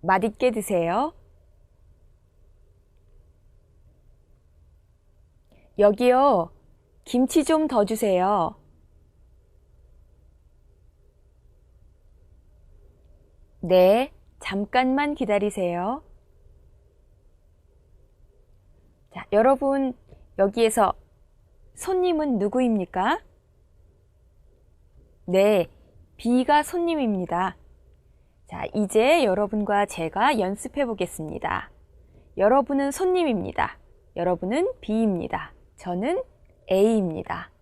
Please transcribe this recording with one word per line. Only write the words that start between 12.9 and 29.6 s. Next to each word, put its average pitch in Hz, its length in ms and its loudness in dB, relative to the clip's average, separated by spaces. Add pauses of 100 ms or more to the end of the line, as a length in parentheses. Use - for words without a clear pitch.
"네, 185 520 4 (260)
잠깐만 254 760 -2
기다리세요." 202 880 -4 (3000)
자, - 200 -16
여러분, 269 640 2 (440)
여기에서 214 560 2 (800)
손님은 339 640 -2
누구입니까? 208 840 -2 (2000)
네, 190 420 4 (480)
B가 254 460 2
손님입니다. 214 920 -2 (920)
자, 170 180 -10 (100)
이제 226 500 2
여러분과 202 640 0